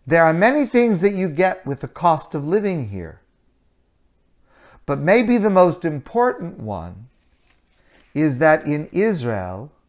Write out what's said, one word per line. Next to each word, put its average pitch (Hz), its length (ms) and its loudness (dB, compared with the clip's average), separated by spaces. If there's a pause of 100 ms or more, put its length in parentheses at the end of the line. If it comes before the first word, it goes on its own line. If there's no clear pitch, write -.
"There 165 200 4
are 160 80 4
many 240 340 2
things 233 340 2
that 202 120 2
you 190 160 -2
get 185 360 -2
with 139 140 -6
the 139 80 -10
cost 165 480 -2
of 143 100 -6
living 175 440 -2
here. 87 320 -12 (1600)
But 143 140 -4
maybe 220 380 2
the 214 120 0
most 180 360 2
important 196 760 -4
one 95 480 -10 (1040)
is 143 260 0
that 156 280 2
in 151 240 -4
Israel, 120 800 -4 (180)